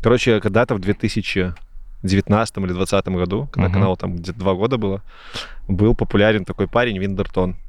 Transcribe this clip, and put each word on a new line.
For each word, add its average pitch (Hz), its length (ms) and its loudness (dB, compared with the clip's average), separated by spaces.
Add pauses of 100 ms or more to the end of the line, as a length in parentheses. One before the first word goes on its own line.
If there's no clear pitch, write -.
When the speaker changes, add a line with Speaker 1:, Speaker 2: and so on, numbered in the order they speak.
Speaker 1:
Короче, 123 380 4
когда-то 110 340 2
в 104 60 -2
две 95 140 0
тысячи 95 580 -2 (500)
девятнадцатом 98 640 2
или 90 80 -2
двадцатом 95 420 0
году, 95 340 -2
когда 92 180 0
Speaker 2:
Мгм. 90 60 0
Speaker 1:
каналу 95 220 2
там 95 200 -6
где-то 85 220 -10
два 95 160 0
года 113 220 0
было, 101 260 -2 (640)
был 104 280 4
популярен 107 500 2
такой 92 240 -4
парень 117 300 0
Виндертон. 92 580 -2 (120)